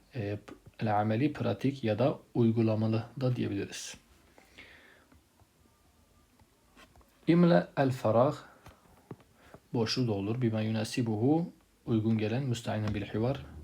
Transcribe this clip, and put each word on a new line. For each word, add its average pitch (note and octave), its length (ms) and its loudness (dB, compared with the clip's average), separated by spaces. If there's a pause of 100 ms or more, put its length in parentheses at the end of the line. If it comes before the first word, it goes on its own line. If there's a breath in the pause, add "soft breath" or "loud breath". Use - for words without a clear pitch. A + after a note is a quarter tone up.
(140)
E, G2+ 240 -6 (420)
el G#2+ 200 0
ameli, A2+ 320 0
pratik B2 520 -4
ya G#2 140 0
da C3+ 200 2 (160)
uygulamalı A2+ 720 2 (160)
da B2+ 160 0
diyebiliriz. G2+ 580 -6 (3250 loud breath)
İmle E3+ 400 6 (100)
el C3+ 140 2
farah, B2+ 440 2 (1400 loud breath)
boşluğu A#2+ 320 0
doldur. G#2+ 360 -2
Bima A2 180 0
yunasibuhu, A2+ 920 0 (340)
uygun A2 320 2
gelen, G#2+ 240 -2
müsta'inen G#2+ 520 -4
bil G2+ 100 -6
hivar, A#2+ 420 -2 (180)